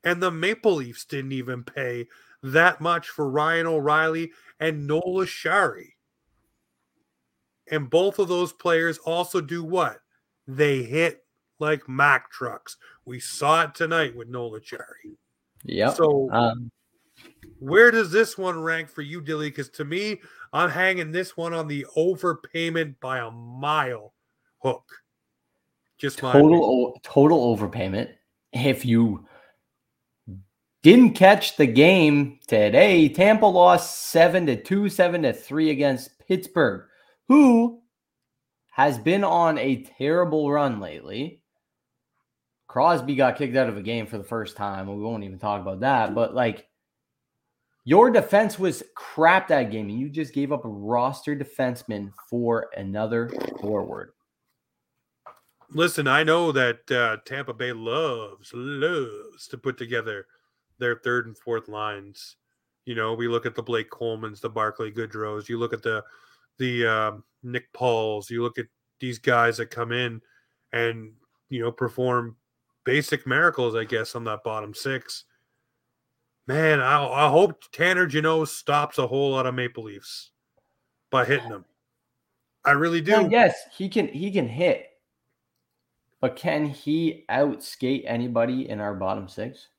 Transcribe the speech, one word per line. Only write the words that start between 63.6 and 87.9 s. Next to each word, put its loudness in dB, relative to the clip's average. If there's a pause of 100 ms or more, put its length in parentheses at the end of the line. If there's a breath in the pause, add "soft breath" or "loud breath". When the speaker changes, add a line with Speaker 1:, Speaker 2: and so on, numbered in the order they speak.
Speaker 1:
Blake -6
Colemans, -10
the -8
Barclay -4
Goodrows. -10
You -6
look -4
at -10
the, -2 (560 soft breath)
the, -2
uh, 0 (320)
Nick -10
Pauls. -2
You -4
look -6
at -10 (320)
these -10
guys 2
that -8
come -8
in -6 (520)
and, -6 (380)
you -6
know, -2
perform -2 (500)
basic -2
miracles, 0
I -4
guess, -6
on -10
that -8
bottom -8
six. -10 (1200)
Man, 2
I, 2
I 2
hope 4 (100)
Tanner 2
Jeannot 0
stops -2
a 0
whole 0
lot 0
of -4
Maple -6
Leafs -18 (800)
by 2
hitting -2
them. -14 (1000)
I 4
really 0
do. 0
Speaker 2:
Well, 4
yes, 4 (200)
he -6
can, -2
he -6
can -2
hit. -2 (1300)
But -2
can -2
he -4
outskate -4